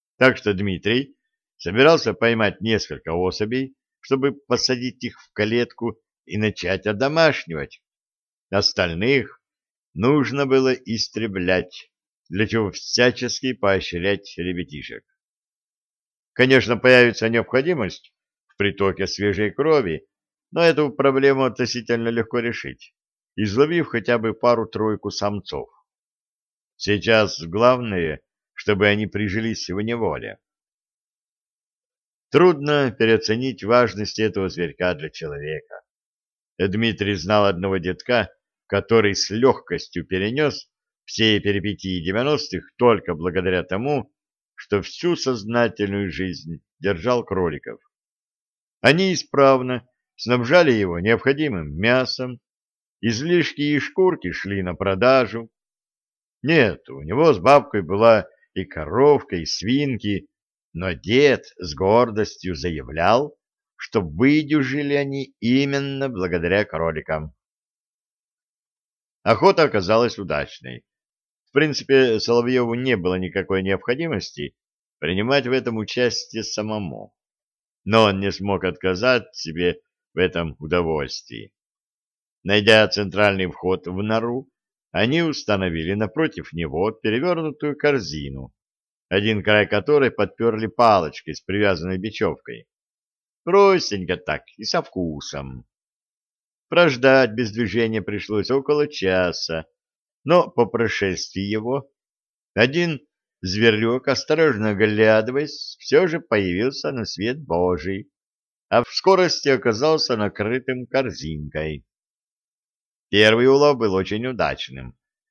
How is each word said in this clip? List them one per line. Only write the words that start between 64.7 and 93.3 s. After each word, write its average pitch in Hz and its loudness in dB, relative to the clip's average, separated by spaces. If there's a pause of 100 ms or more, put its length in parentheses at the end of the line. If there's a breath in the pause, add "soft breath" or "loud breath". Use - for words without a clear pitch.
они 139 -6
именно 139 0
благодаря 92 -2
кроликам. 78 -6 (1900)
Охота 156 4
оказалась 110 2
удачной. 71 -8 (640)
В - -20
принципе, 135 2
Соловьёву 120 0
не 123 0
было 92 0
никакой 92 -2
необходимости 104 -4 (440)
принимать 113 -2
в 123 -4
этом 123 -2
участие 110 -4
самому. 104 -8 (720)
Но 110 4
он 98 2
не 98 -2
смог 92 -2
отказать 95 -2
себе 85 -4 (320)
в - -8
этом 85 -2
удовольствии. 76 -4 (920)
Найдя 107 6
центральный 98 0
вход 90 -4
в 92 -4
нору, 117 -4 (420)
они 135 0
установили 95 -2
напротив 107 -4
него 82 -2
перевёрнутую 139 -4
корзину — 73 -4 (560)
один 104 0
край 104 4
которой 135 2
подпёрли 110 -2
палочкой 90 2
с - -16
привязанной 95 -2
бечёвкой. 90 -6 (760)